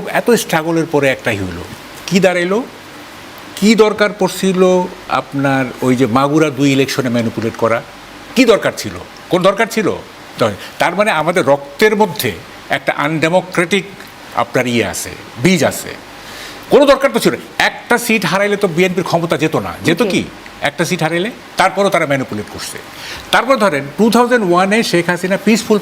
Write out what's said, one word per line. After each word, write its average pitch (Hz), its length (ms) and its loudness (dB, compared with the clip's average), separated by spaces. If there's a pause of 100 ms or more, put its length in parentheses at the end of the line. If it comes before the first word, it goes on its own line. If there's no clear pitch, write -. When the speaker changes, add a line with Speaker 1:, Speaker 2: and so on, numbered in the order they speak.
Speaker 1:
এত 190 220 0
স্ট্রাগলের 165 560 0
পরে 139 220 2
একটাই 123 280 -2
হলো। 90 240 -6 (460)
কি 185 140 2
দাঁড়াইলো? 180 420 2 (920)
কি 214 180 4
দরকার 208 440 4
পড়ছিল 185 680 2 (220)
আপনার 135 560 0 (180)
ওই 127 140 2
যে 131 100 4
মাগুরা 143 440 2
দুই 139 220 2
ইলেকশনে 135 360 0
ম্যানিপুলেট 113 480 -2
করা? 113 260 0 (540)
কি 254 80 6
দরকার 196 320 4
ছিল? 101 160 -8 (360)
কোন 180 140 2
দরকার 202 240 2
ছিল? 180 260 -2 (840)
তার 147 160 0
মানে 208 160 2
আমাদের 165 360 0
রক্তের 208 500 2
মধ্যে 156 360 0 (380)
একটা - 220 -2
আনডেমোক্রেটিক 170 920 0 (500)
আপনার 123 320 0
ইয়ে 120 180 2
আছে, 90 260 -6 (320)
বীজ 170 220 4
আছে। - 240 -2 (840)
কোনো 269 160 8
দরকার 269 260 4
তো 226 60 -2
ছিল - 140 2
না। - 320 -4
একটা - 340 0
সিট 220 280 0
হারাইলে 202 300 0
তো 202 120 0
বিএনপির 180 360 0
ক্ষমতা 170 320 0
যেত 156 200 0
না, 92 160 -2 (120)
যেত 170 180 2
Speaker 2:
জি। 214 60 2
Speaker 1:
কি? 107 160 0 (360)
একটা - 240 -2
সিট 165 180 -2
হারাইলে, 170 280 -2 (260)
তারপরও 190 320 2
তারা 170 180 2
ম্যানিপুলেট 127 460 -4
করছে। - 260 -12 (520)
তারপর 233 260 4
ধরেন, 165 280 0 (140)
টু 220 120 4
থাউজেন্ড 226 420 4
ওয়ানে 196 300 4
শেখ 175 260 0
হাসিনা 185 360 0
পিসফুল 214 380 2